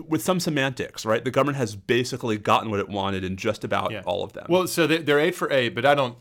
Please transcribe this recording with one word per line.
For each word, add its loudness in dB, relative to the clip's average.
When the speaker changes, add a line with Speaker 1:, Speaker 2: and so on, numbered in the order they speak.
Speaker 1:
with 0
some 2
semantics, -2
right? 2
The -2
government 2
has -4
basically -2
gotten 2
what 0
it -4
wanted -2
in -4
just -4
about -2
Speaker 2:
Yeah. -10
Speaker 1:
all -4
of -10
them. -14
Speaker 2:
Well, 2
so 2
they, 2
they're 4
eight 2
for -4
eight, 2
but 0
I 8
don't, 0